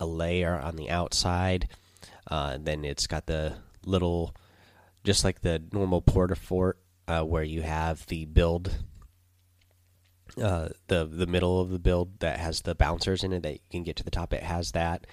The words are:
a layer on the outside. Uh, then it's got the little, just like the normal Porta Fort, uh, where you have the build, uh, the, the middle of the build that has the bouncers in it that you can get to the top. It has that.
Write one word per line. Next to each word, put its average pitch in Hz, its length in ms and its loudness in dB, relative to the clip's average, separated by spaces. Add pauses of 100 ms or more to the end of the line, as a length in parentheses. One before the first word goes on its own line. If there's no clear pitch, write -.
a 85 40 -4
layer 85 540 0
on 80 160 -6
the 78 140 -8
outside. 90 800 0 (600)
Uh, 71 300 -2
then 76 240 -4
it's 71 240 -4
got 78 180 -4
the 78 280 -2 (320)
little, 87 500 2 (680)
just 98 180 4
like 95 160 2
the 82 320 0
normal 92 300 2
Porta 90 340 4
Fort, 92 420 0 (300)
uh, 82 140 0
where 80 220 0
you 80 180 -4
have 80 460 -2
the 80 180 -6
build, 85 520 2 (1600)
uh, 90 260 0 (200)
the, 85 180 2
the 82 220 -2
middle 90 340 4
of 92 80 -2
the 92 100 -2
build 90 400 2
that 80 200 -2
has 82 220 -4
the 85 140 -4
bouncers - 480 2
in 95 80 -2
it 90 120 -2
that 76 100 -6
you - 60 -14 (120)
can 87 120 -6
get 80 120 -8
to - 80 -8
the 85 80 -10
top. 85 220 -2
It 71 100 -2
has 87 300 -4
that. 85 400 -2